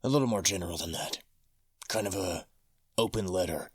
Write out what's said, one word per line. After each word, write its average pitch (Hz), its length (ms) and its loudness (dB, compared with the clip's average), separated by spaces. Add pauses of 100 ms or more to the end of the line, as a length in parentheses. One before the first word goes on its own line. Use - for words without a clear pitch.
a 127 60 2
little 135 180 6
more 107 140 2
general 87 360 0
than 85 140 -4
that. - 280 -6 (680)
Kind 110 200 0
of 92 80 -2
a 92 300 -2 (520)
open 110 300 0
letter. 90 480 0